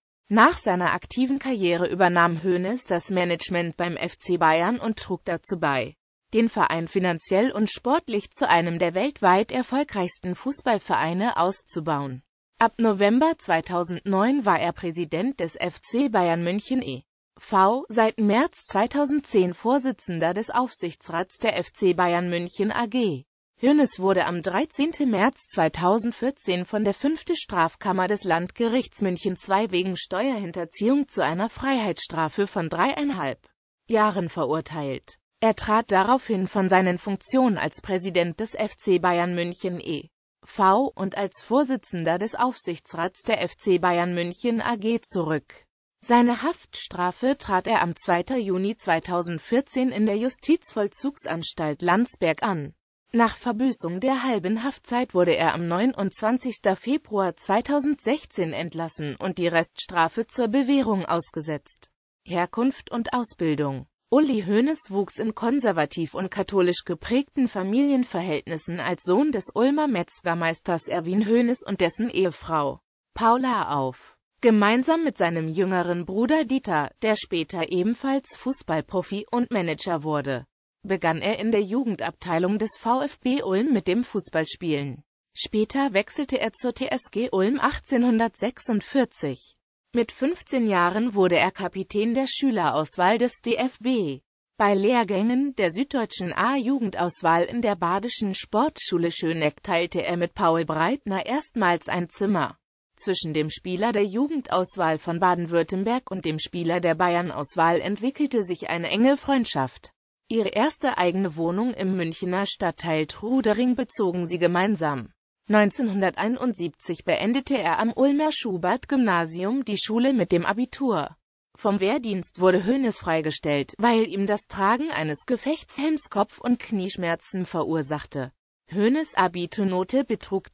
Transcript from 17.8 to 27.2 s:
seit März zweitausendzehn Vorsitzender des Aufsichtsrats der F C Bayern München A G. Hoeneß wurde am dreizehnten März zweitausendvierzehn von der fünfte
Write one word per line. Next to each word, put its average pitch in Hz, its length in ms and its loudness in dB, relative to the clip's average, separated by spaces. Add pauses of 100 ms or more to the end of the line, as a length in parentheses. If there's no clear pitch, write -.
seit 220 300 2
März 226 460 2
zweitausendzehn 240 920 0
Vorsitzender 202 800 0
des 214 160 -4
Aufsichtsrats 180 880 -4
der 226 180 0
F 175 160 -4
C 180 220 2
Bayern 175 340 2
München 175 440 -2
A 240 140 -2
G. 202 360 -2 (400)
Hoeneß 269 380 4
wurde 185 260 4
am 175 160 -4
dreizehnten 269 680 -2
März 214 360 2
zweitausendvierzehn 196 1200 0
von 214 160 -2
der 196 120 2
fünfte 320 420 -2